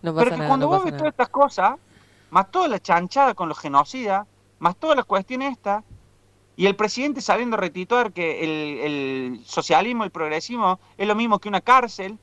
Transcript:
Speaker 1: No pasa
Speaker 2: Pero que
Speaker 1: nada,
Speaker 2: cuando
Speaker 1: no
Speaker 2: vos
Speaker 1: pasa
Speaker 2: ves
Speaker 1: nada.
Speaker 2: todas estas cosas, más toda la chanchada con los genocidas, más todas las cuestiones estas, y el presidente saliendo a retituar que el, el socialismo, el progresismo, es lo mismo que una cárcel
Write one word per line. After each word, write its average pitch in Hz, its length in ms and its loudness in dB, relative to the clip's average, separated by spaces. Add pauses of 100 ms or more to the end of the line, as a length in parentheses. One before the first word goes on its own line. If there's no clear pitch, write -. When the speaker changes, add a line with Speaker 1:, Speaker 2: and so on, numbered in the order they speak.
Speaker 1:
No 165 120 -4
pasa 160 120 2
Speaker 2:
Pero 254 60 0
que 254 60 -6
Speaker 1:
nada, - 120 -4
Speaker 2:
cuando 269 180 2
Speaker 1:
no - 20 2
Speaker 2:
vos 359 80 4
Speaker 1:
pasa 381 80 0
Speaker 2:
ves 330 80 -4
Speaker 1:
nada. 277 60 -8
Speaker 2:
todas 302 140 -2
estas - 160 -2
cosas, 269 460 2 (540)
más 190 220 2
toda 359 160 2
la 214 120 -2
chanchada 190 540 2
con 175 160 -6
los 147 100 -8
genocidas, 196 680 0 (340)
más 175 180 0
todas 311 180 2
las 254 100 0
cuestiones 254 480 -2
estas, 208 300 -4 (720)
y 180 120 2
el 196 80 2
presidente 240 460 -2
saliendo 226 360 0
a - 20 0
retituar 190 540 -2
que 160 300 -4
el, 151 360 -4
el 135 680 -4
socialismo, 196 580 0
el 190 80 -6
progresismo, 180 680 -2 (180)
es 196 100 -2
lo 226 80 2
mismo 220 240 2
que 208 100 -10
una 196 100 0
cárcel 220 640 2